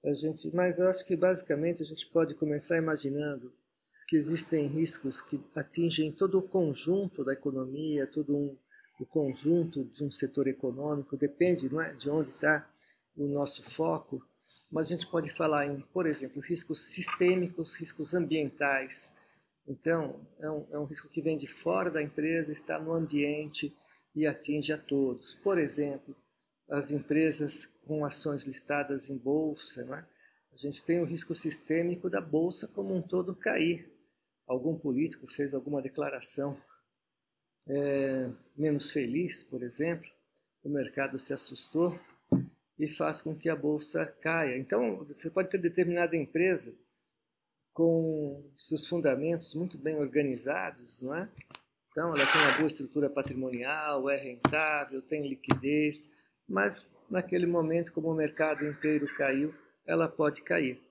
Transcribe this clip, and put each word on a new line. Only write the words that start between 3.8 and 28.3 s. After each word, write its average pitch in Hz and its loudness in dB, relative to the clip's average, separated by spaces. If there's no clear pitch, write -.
que 165 2
existem 151 2
riscos 147 -2
que - -6
atingem 156 0
todo 190 2
o 185 4
conjunto 180 0
da 135 0
economia, 139 -2
todo 143 0
um, 143 0
o 131 -4
conjunto 156 2
de 135 -6
um 139 -2
setor 135 0
econômico, 135 -2
depende, 143 2
não 151 0
é, 160 -2
de 135 -6
onde 147 0
tá 151 2
o 143 -2
nosso 143 -2
foco, 160 -4
mas 156 0
a 175 -2
gente - -6
pode 151 -2
falar 151 2
em, 143 -4
por 180 0
exemplo, 139 -4
riscos - 0
sistêmicos, 180 2
riscos 160 -4
ambientais. 143 0
Então, 143 -2
é 156 -6
um, 151 -6
é 147 -6
um 147 -2
risco 147 -8
que - -4
vem 156 0
de 143 -6
fora 180 0
da 151 0
empresa, 151 -2
está 156 -6
no 160 -4
ambiente 147 -2
e 151 2
atinge 147 -2
a 151 -2
todos. 135 -2
Por 196 2
exemplo, 143 -2
as 143 -2
empresas 151 0
com 151 -2
ações 143 -2